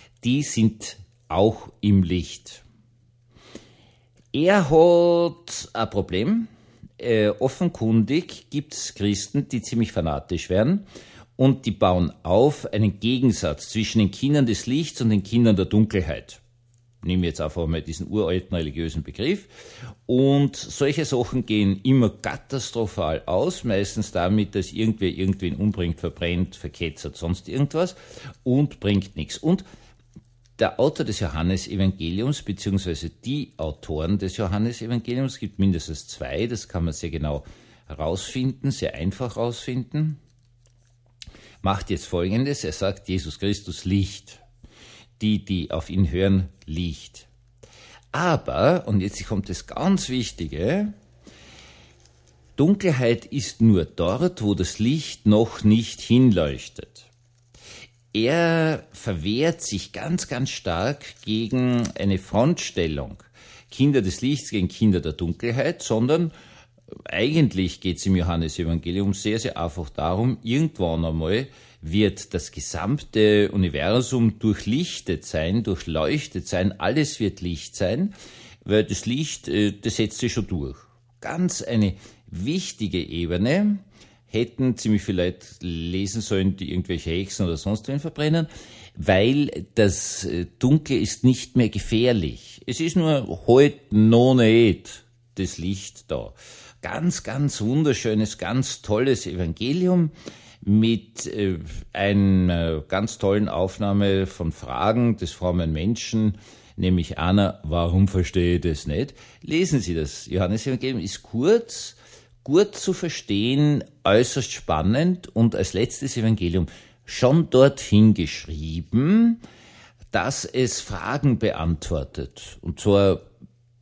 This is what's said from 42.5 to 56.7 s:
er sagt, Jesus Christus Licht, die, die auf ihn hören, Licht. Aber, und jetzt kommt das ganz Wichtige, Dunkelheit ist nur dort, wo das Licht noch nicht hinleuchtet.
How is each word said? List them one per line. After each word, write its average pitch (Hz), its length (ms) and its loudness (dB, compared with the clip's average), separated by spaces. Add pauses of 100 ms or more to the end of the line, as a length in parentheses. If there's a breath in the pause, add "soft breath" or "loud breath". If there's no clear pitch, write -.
er 80 80 -4
sagt, - 380 -4
Jesus 80 300 -4
Christus 98 440 -4
Licht, - 580 -2 (800 loud breath)
die, 107 220 0
die 90 280 -4
auf - 180 -6
ihn 92 220 0
hören, 95 380 2 (160)
Licht. 80 600 -8 (840 loud breath)
Aber, 143 760 0
und 101 140 2
jetzt - 240 -6
kommt 95 240 -4
das - 160 -8
ganz 185 440 0
Wichtige, 123 840 -4 (1600 loud breath)
Dunkelheit 143 680 2
ist - 360 -6
nur 98 240 6
dort, 117 580 -2
wo 101 100 2
das - 240 -2
Licht 139 480 -2
noch 107 380 4
nicht 107 360 4
hinleuchtet. 92 1080 0 (1040 loud breath)